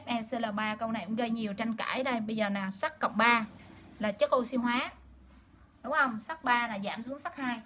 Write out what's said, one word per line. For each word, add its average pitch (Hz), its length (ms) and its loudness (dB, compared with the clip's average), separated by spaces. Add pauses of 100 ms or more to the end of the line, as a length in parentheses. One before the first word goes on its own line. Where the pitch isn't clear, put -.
E 240 180 -2
C 220 100 -6
L 233 220 -2
ba, 214 200 0
câu 226 160 -4
này 208 140 -4
cũng 214 100 -2
gây 233 140 0
nhiều 220 240 -2
tranh 226 200 -2
cãi 226 300 -2
đây. 254 160 0
Bây 220 160 -2
giờ 208 140 2
nè, 196 220 -2
sắt - 280 -4
cộng - 180 0
ba 226 280 6 (540)
là 208 120 0
chất 285 240 4
oxy 247 220 2
hóa. 247 340 0 (920)
Đúng 262 100 -2
không? 262 260 4
Sắt 320 240 -10
ba 240 240 4
là 208 120 -6
giảm 196 220 -4
xuống 269 180 -8
sắt 339 160 -8
hai. 247 300 -2